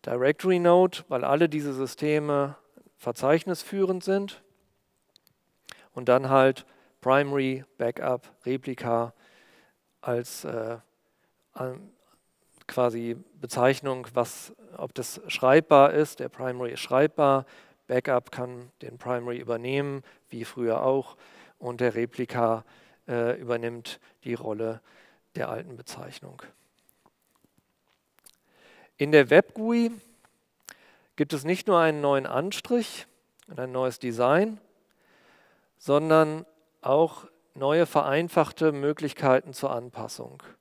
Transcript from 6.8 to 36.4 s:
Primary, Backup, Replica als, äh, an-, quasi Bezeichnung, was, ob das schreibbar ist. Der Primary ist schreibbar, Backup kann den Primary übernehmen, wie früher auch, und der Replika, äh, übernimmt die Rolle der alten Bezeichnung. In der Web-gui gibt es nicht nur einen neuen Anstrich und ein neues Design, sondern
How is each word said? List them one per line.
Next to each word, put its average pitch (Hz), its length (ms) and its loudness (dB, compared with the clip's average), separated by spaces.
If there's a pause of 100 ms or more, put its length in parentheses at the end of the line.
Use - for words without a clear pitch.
Primary, 135 640 2 (100)
Backup, 123 560 -4 (140)
Replica 120 680 -4 (880)
als, 120 440 -6
äh, 113 340 -8 (760)
an-, 131 400 -12 (760)
quasi 117 500 -2 (240)
Bezeichnung, 127 720 0
was, - 400 -4 (240)
ob - 160 -10
das - 360 -10
schreibbar 143 640 6
ist. 151 260 -2
Der 127 100 -10
Primary 123 440 -8
ist - 80 -12
schreibbar, 139 680 2 (400)
Backup 127 460 -2
kann 123 400 -12 (100)
den 123 160 -16
Primary 120 400 -6
übernehmen, 135 640 -6 (280)
wie 113 140 -10
früher 117 380 -2
auch, 131 340 -2 (440)
und 120 200 -8
der 120 140 2
Replika, 117 680 -2 (420)
äh, 120 340 -2
übernimmt 117 600 -8 (240)
die 117 100 -6
Rolle 113 460 -6 (560)
der - 120 -6
alten 123 280 -12
Bezeichnung. - 680 -18 (2500)
In 143 160 0
der 139 180 8
Web-gui 226 640 2 (1200)
gibt 151 200 -4
es 139 100 -8
nicht 180 240 -2
nur 180 100 4
einen 156 220 2
neuen 139 260 0
Anstrich 208 800 -4 (400)
und 139 140 -14
ein 127 100 -8
neues 127 300 -4
Design, 139 580 2 (1200)
sondern 156 680 2 (380)